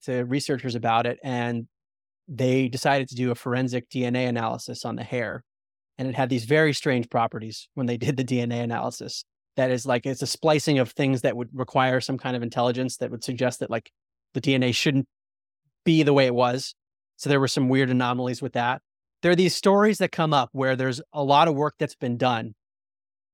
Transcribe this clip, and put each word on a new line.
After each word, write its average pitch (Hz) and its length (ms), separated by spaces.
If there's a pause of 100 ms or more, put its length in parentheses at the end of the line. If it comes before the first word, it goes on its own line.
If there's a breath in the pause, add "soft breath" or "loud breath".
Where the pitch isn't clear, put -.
to 123 200
researchers 127 500
about 117 300
it, 123 180
and 120 440 (600)
they 127 420
decided 135 400
to 123 60
do 123 160
a 117 40
forensic 127 540
D 127 160
N 123 100
A 127 100
analysis 120 600
on 117 100
the 120 80
hair. 117 400 (540)
And 131 100
it 123 80
had 131 140
these 120 160
very 151 280
strange 127 360
properties 110 640
when 131 140
they 120 100
<laughs> 113 80
did 135 120
the 135 60
D 123 180
N 120 100
A 120 80
analysis. 117 680 (300)
That 131 160
is, 123 140
like, 143 200
it's 131 160
a 131 60
splicing 151 520
of 120 120
things 135 300
that 120 140
would 120 180
require 131 480
some 135 160
kind 127 180
of 120 80
intelligence 123 540
that 123 120
would 117 140
suggest 123 380
that, 135 80
like, 113 200 (440)
the 131 80
D 135 120
N 131 100
A 123 80
shouldn't 135 360 (760)
be 160 200
the 143 100
way 139 140
it 123 80
was. 123 400 (420)
So - 120
there 143 100
were 135 80
some 131 220
weird 135 200
anomalies 123 520
with 127 120
that. 123 280 (400)
There 175 100
are 175 40
these 175 200
stories 202 440
that 180 120
come 156 220
up 131 180
where 135 240
there's 131 260 (120)
a 147 100
lot 143 240
of 151 80
work 147 240
that's 147 160
been 120 220
done, 117 360 (800)